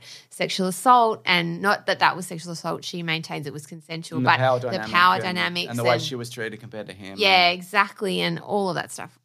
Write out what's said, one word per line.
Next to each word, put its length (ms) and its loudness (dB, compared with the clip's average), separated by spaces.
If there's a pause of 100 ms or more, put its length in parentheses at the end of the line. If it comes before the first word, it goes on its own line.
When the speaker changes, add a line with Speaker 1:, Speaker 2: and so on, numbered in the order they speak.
(300)
Speaker 1:
sexual 400 -4
assault, 560 4
and 360 2
not 260 0
that 120 0
that 160 4
was 100 -10
sexual 280 -10
assault. 320 -6
She 180 -8
maintains 440 -6
it 60 -8
was 140 -14
consensual, 520 -10
Speaker 2:
And 60 0
the 40 6
Speaker 1:
but 100 6
Speaker 2:
power 200 4
Speaker 1:
the 100 -4
Speaker 2:
dynamic 220 -4
Speaker 1:
power 240 6
Speaker 2:
and, 80 -2
Speaker 1:
dynamics 460 -2
Speaker 2:
and 80 -6
the 60 -2
way 120 2
Speaker 1:
and 60 0
Speaker 2:
she 140 -6
was 140 -8
treated 320 -8
compared 260 -12
to 60 -14
him. 260 -14
Speaker 1:
Yeah, 300 6
Speaker 2:
And 100 -2
Speaker 1:
exactly, 640 0
and 180 -2
all 300 -2
of 60 -2
that 180 -6
stuff. 320 -14